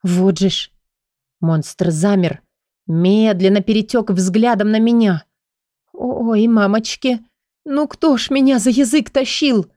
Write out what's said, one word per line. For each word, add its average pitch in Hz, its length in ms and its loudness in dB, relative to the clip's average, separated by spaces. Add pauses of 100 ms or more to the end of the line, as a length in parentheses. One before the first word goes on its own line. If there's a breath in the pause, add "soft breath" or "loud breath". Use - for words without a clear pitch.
Вот 185 380 0
же 190 100 0
ж. - 220 -8 (680)
Монстр 165 500 -2
замер, 175 500 0 (460)
медленно 190 760 2
перетек 220 500 -2
взглядом 208 600 0
на 220 80 0
меня. 220 460 2 (640)
"Ой, 233 560 -2
мамочки, 226 720 0 (460)
ну 294 220 -2
кто 302 280 0
ж - 140 -6
меня 269 300 2
за 220 100 0
язык 247 400 0
тащил?" 247 680 -2